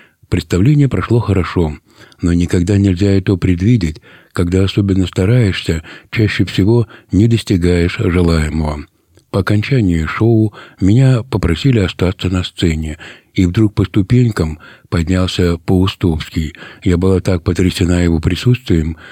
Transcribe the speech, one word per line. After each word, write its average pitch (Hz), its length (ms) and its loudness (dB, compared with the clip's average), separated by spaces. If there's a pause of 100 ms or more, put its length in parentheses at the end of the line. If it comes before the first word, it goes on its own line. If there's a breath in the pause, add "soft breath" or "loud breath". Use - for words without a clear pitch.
(280 loud breath)
Представление 123 600 0
прошло 110 300 0
хорошо, 90 580 -2 (460 loud breath)
но 87 100 0
никогда 87 460 0
нельзя 98 320 2
этого 98 260 0
предвидеть. 92 640 0 (320 loud breath)
Когда 92 300 0
особенно 95 460 0
стараешься, 95 760 0 (300 loud breath)
чаще 104 320 0
всего 110 420 2 (240 loud breath)
не 107 160 4
достигаешь 90 720 0
желаемого. 80 880 0 (460)
По 101 80 0
окончании 104 640 0
шоу 110 480 0 (260 loud breath)
меня 120 440 2
попросили 104 560 0
остаться 90 500 -2
на 92 120 0
сцене, 78 540 -4 (380 loud breath)
и 98 100 2
вдруг 101 300 0
по 101 100 0
ступенькам 101 760 0 (280 loud breath)
поднялся 87 680 0
Паустовский. 85 960 -2 (280 loud breath)
Я 87 140 2
была 95 240 2
так 92 220 -2
потрясена 87 600 0
его 82 180 0
присутствием, 85 760 -2 (160 loud breath)